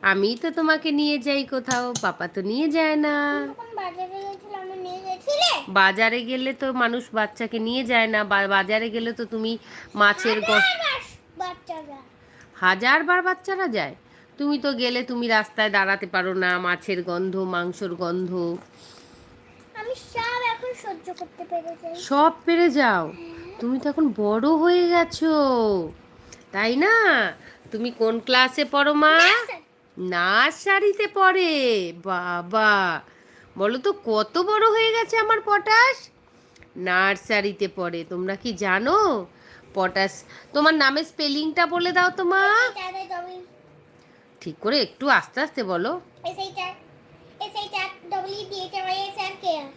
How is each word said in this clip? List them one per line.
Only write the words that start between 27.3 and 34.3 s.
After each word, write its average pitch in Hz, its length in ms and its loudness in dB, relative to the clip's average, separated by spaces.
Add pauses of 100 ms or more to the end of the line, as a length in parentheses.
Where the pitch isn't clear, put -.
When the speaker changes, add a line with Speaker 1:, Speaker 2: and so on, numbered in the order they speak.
Speaker 1:
তুমি 226 200 -6
কোন 226 300 0
ক্লাসে 254 440 2
পড়ো, 285 300 2
মা? 302 240 6
Speaker 2:
ক্লাসে। 403 460 4 (340)
Speaker 1:
নার্সারিতে 294 1080 0
পড়ে? 370 460 2 (520)
বাবা, 180 960 0 (580)
বলো 214 200 0
তো 392 140 0 (120)
কত 214 340 0